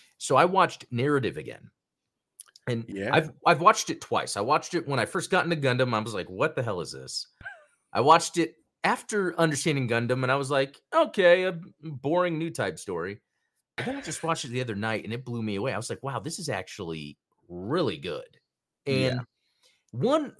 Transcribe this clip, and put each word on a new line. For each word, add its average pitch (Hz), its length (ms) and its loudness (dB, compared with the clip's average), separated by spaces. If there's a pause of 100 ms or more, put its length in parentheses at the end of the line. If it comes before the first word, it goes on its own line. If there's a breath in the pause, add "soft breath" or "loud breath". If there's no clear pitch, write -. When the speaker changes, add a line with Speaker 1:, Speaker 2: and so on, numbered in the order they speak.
(180 loud breath)
Speaker 1:
So - 180 2
I 147 80 8
watched 185 460 2
Narrative 123 480 0
again. 65 320 -14 (1000)
And 117 180 -4
Speaker 2:
Yeah. 98 260 -4
Speaker 1:
I've, 156 200 2 (140)
I've 160 140 6
watched 208 300 4
it - 100 -6
twice. - 360 -2
I 101 60 -2
watched 147 320 0
it 160 140 -2
when 139 100 0
I 110 80 4
first - 240 -4
got 185 140 4
into 170 120 0
Gundam. 127 380 2
I 107 60 4
was 110 140 -6
like, 90 160 -4
"What 127 260 -2
the 131 60 -2
hell 101 180 -4
is 76 120 -8
this?" 65 360 -10 (640 loud breath)
I - 100 0
watched - 360 6
it 160 180 0 (280)
after 202 560 0
understanding 143 480 2
Gundam, 120 360 0
and 127 80 2
I 139 40 2
was 139 140 -4
like, 143 300 0 (140)
"Okay, 185 500 6
a 180 160 -2 (220)
boring 160 560 0
New 165 120 -4
Type 95 280 -4
story." 92 420 -6 (580)
And - 80 -6
then 269 100 -4
I 277 60 -10
just - 200 -8
watched 160 240 -2
it - 40 -10
the 127 120 -2
other 117 140 -4
night, 107 280 -2
and 107 100 -8
it 127 100 -8
blew 120 180 -6
me 107 140 -2
away. 113 180 -2
I 98 40 -2
was 117 120 -8
like, 107 120 -8
"Wow, 131 180 -4
this 147 200 -8
is 151 100 -8
actually 82 680 -8 (300)
really 98 500 -2
good." 73 420 -10 (460)
And 131 280 2
Speaker 2:
Yeah. 127 100 -6 (680)
Speaker 1:
one, 247 460 2